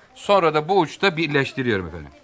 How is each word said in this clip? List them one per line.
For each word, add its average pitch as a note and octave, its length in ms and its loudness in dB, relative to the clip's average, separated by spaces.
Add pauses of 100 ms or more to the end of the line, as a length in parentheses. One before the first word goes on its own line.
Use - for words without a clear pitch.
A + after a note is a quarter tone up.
(140)
Sonra F3 400 2
da D3+ 140 -2
bu G3 100 2
uçta E3+ 380 0
birleştiriyorum C3 680 0
efendim. D#2 240 -14 (140)